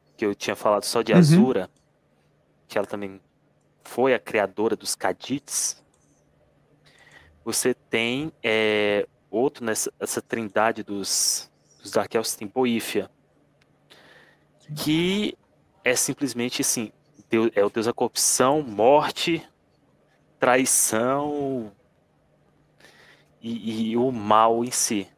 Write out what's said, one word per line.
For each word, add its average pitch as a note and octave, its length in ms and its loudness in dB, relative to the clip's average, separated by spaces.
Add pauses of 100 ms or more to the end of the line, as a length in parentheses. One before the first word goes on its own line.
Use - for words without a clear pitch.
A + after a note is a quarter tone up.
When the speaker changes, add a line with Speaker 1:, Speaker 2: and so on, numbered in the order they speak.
(160)
Speaker 1:
que - 80 -6
eu G2+ 100 -2
tinha - 220 -6
falado G#2 280 0
só - 180 0
de A2 100 -2
Speaker 2:
Uhum. G2 60 8
Speaker 1:
Azura, C#3 520 4 (960)
que - 120 -6
ela G2+ 80 -2
também G2 340 -10 (640)
foi B2+ 300 0
a A2 40 2
criadora G#2 560 -2
dos - 200 -6
Khadites. - 880 -6 (1600)
Você A#2+ 300 -2
tem, B2 580 -4 (100)
é, G#2+ 640 0 (240)
outro B2+ 320 -2
nessa, A2 380 -4
essa G#2+ 220 -6
trindade A2 600 -2
dos, - 680 -4 (320)
dos - 80 -18
Dark G#2 240 -2
Elves, A2+ 200 -4
tem G#2 140 -12
Boífia, A2+ 640 -2 (1700)
que F3 580 0 (480)
é B2 140 2
simplesmente, B2 640 -4
assim, B2 320 -4 (380)
deu-, A2+ 240 2
é G2+ 100 4
o G#2 60 0
deus A2 160 -2
da A#2+ 80 0
corrupção, C3 680 0
morte, C#3+ 840 2 (960)
traição C3 1300 0 (1700)
e, A2 520 -6
e A#2 40 -2
o C3 160 2
mal A2+ 500 4
em B2 80 -6
si - 480 -2